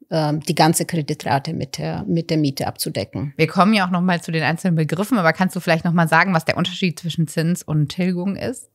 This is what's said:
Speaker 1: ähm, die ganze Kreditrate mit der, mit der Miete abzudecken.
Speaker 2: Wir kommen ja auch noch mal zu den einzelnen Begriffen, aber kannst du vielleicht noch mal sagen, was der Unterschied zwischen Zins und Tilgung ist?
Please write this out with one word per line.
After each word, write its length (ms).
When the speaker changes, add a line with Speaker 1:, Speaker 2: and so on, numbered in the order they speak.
Speaker 1:
ähm, 300
die 120
ganze 320
Kreditrate 720
mit 240
der, 280
mit 220
der 80
Miete 300
abzudecken. 720
Speaker 2:
Wir 100
kommen 260
ja 140
auch 20
noch 120
mal 200
zu 100
den 120
einzelnen 320
Begriffen, 420
aber 160
kannst 220
du 40
vielleicht 240
noch 100
mal 140
sagen, 280
was 100
der 120
Unterschied 420
zwischen 280
Zins 360
und 260
Tilgung 460
ist? 400